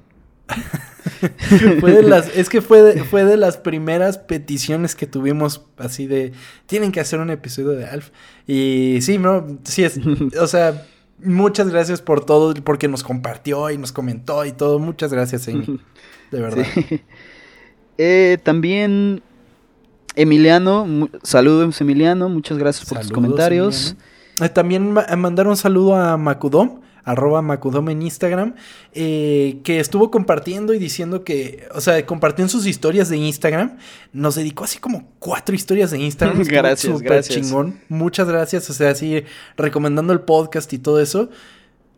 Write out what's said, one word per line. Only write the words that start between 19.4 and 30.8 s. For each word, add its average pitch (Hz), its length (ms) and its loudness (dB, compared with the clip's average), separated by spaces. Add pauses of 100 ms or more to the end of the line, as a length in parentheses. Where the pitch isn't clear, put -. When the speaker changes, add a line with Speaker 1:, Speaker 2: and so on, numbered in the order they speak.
Speaker 1:
Emiliano, 165 680 4
mu-, 151 220 -2 (140)
saludos, 156 580 4
Emiliano, 160 480 2
muchas 156 300 -4
gracias 143 300 -2
por 131 100 -6
tus 107 100 -8
Speaker 2:
Saludos, 104 60 -8 (140)
Speaker 1:
comentarios. 165 640 0
Speaker 2:
Emiliano. - 520 -10
Eh, 170 60 0
también 185 420 0
ma-, - 140 2 (100)
mandar 180 300 0
un 208 100 2
saludo 190 380 2
a 170 240 2
Macudom, 151 640 0 (240)
arroba 143 360 0
Macudom 143 480 -4
en 156 140 -6
Instagram, 180 520 -4 (380)
eh, 147 720 -2
que 165 160 -2
estuvo 202 320 0
compartiendo 202 640 0
y 214 60 0